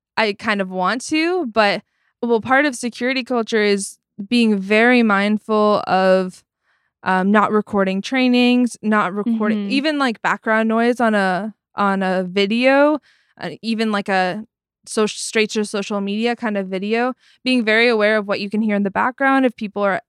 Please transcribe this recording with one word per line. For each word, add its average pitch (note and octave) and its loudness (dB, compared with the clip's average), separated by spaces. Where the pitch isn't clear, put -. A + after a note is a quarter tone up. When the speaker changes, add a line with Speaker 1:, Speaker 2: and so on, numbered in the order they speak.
Speaker 1:
I G#3+ 0
kind G3+ -2
of F#3 -4
want F#3 -2
to." E4 -2
But, G#3+ 0
well, A#3 2
part C4 2
of C4+ -2
security B3 -4
culture A3+ -2
is G3+ -2
being A3+ 2
very A3 4
mindful G#3 0
of, F#3 2
um, F#3 0
not G#3 4
recording G3 0
trainings, B3 2
not G#3+ 0
recording G#3+ -2
Speaker 2:
Mm-hmm. G3+ -4
Speaker 1:
even, C#4+ 0
like, B3+ -2
background A3 0
noise A#3 0
on A3+ 2
a, F#3+ -2
on G3 0
a F#3 0
video, B3 2
uh, - -8
even, A3 -2
like, G3+ -4
a F#3+ -2
soc-, G#3+ -2
straight - -4
to G#3+ -2
social G3+ -6
media G#3+ -2
kind A3 -4
of G3 -4
video, G#3+ -4
being B3+ 2
very A3 2
aware G#3+ 2
of G3+ -4
what G3+ -2
you G3+ -6
can G#3 -2
hear G#3+ 0
in G3+ 0
the G3 0
background, C4 0
if A#3+ 0
people G3+ -8
are G3 0